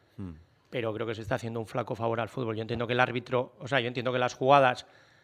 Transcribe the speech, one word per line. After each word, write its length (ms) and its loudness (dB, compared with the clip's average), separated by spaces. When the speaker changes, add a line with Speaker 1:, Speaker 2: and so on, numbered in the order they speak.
Speaker 1:
Hmm. 160 -10
Speaker 2:
pero 240 -2
creo 140 -4
que 80 -4
se 60 -10
está 140 -2
haciendo 260 -4
un 40 -6
flaco 300 -4
favor 240 0
al 80 -2
fútbol. 300 -4
Yo 60 -6
entiendo 220 -4
que 60 -2
el 80 2
árbitro, 600 0
o 100 -12
sea, 100 4
yo 80 -2
entiendo 240 -2
que 80 0
las 140 0
jugadas 520 6